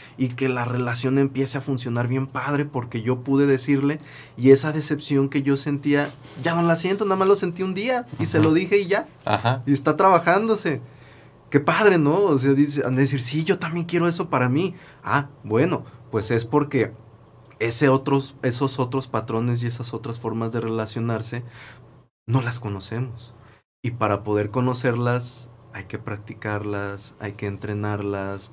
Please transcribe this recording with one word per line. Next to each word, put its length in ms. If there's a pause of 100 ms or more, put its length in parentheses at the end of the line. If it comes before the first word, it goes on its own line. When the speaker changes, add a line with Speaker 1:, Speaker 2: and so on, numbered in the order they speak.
(180)
Speaker 1:
y 100
que 220
la 160
relación 520
empiece 380
a 60
funcionar 440
bien 200
padre, 400
porque 340
yo 200
pude 260
decirle, 540 (360)
y 140
esa 200
decepción 600
que 120
yo 140
sentía, 560 (300)
ya 120
no 80
la 140
siento, 300
nada 100
más 120
lo 80
sentí 260
un 100
día, 340 (140)
y 60
se 100
Speaker 2:
Ajá. 100
Speaker 1:
lo 80
dije 240
y 80
ya, 200 (180)
Speaker 2:
Ajá. 420
Speaker 1:
y 60
está 240
trabajándose. 840 (680)
Qué 100
padre, 380
¿no? 220
O 180
sea, 140
dice, 320
han 120
de 60
decir, 200
"Sí, 220
yo 160
también 260
quiero 220
eso 200
para 200
mí". 260 (300)
Ah, 240 (160)
bueno, 400 (260)
pues 220
es 120
porque 460 (720)
ese 280
otros, 540
esos 380
otros 260
patrones 560
y 60
esas 260
otras 240
formas 340
de 80
relacionarse, 840 (800)
no 160
las 160
conocemos. 760 (500)
Y 80
para 320
poder 260
conocerlas, 1000 (240)
hay 120
que 140
practicarlas, 1200
hay 140
que 120
entrenarlas, 1080